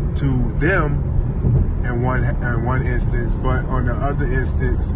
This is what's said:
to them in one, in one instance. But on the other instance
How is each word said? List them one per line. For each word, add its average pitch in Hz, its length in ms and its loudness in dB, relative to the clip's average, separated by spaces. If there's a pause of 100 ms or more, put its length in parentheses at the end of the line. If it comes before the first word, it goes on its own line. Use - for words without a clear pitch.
(160)
to 127 440 0
them - 1300 2
in 120 160 -2
one, 127 220 0
in 131 420 0
one 127 160 0
instance. - 540 0
But 131 300 0
on 123 200 0
the - 80 0
other 139 320 -2
instance 131 720 0